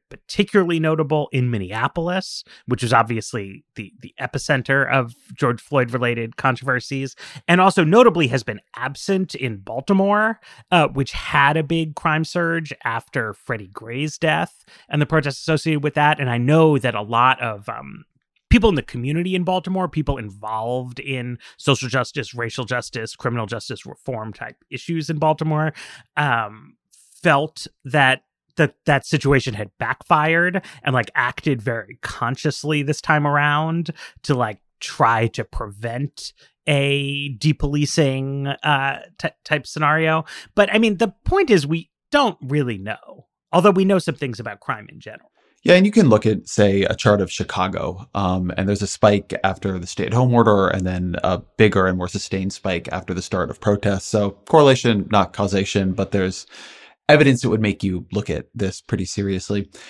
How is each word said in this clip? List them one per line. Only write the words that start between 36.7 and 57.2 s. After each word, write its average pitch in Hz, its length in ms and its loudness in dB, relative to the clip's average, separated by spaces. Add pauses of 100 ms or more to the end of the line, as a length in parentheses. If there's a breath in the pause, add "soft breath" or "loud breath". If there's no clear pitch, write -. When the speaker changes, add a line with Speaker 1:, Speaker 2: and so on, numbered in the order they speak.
Speaker 1:
depolicing, 139 1160 0
uh, 139 560 -2 (160)
t-, 165 100 -6 (160)
type 147 220 -4
scenario. 156 580 0 (300 loud breath)
But, 202 180 4
I 214 60 4
mean, 214 200 2
the 226 140 0 (120)
point 359 260 2
is 156 160 6
we 165 240 -4 (220)
don't 277 280 2
really 127 380 -2
know, 101 480 -12 (240)
although 180 220 6
we 190 120 2
know 190 140 4
some 160 160 -4
things 123 240 -8
about 110 220 -12
crime 107 280 -10
in 101 120 -20
general. - 320 -20 (300)
Speaker 2:
Yeah, 175 120 8
and 185 100 8
you 208 60 4
can 208 180 6
look 107 180 6
at, 107 220 0
say, 98 340 4
a 90 120 0
chart 104 260 4
of 92 120 -2
Chicago, - 840 -4
um, 92 420 -2
and 95 120 -2
there's 101 140 -2
a 98 40 -2
spike 101 560 2
after 95 380 -4
the 90 60 -10
stay-at-home 120 460 0
order 104 360 6
and 92 180 0
then 90 380 -2
a 92 140 0
bigger 98 500 2
and 90 100 -2
more 90 80 -4
sustained 95 460 -6
spike 90 400 -6
after 82 200 -6
the 90 100 -4
start 90 280 -4
of - 100 -16
protests. 101 440 0
So 101 280 0 (140)
correlation, 127 640 4
not 101 220 2
causation, 98 600 0
but 95 200 -4
there's 95 340 -2 (640 loud breath)
evidence 147 340 6